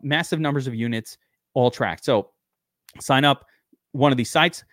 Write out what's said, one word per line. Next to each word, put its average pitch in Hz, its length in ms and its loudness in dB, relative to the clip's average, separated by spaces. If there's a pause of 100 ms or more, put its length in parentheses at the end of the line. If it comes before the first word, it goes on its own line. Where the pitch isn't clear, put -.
massive 156 340 -2
numbers 143 300 -2
of 117 80 -6
units, 113 420 -6 (360)
all 123 180 4
tracked. 95 320 -4
So 110 260 0 (680)
sign 139 240 2
up 143 220 0 (440)
one 143 220 2
of 127 40 0
these 120 140 -4
sites 165 320 0 (100)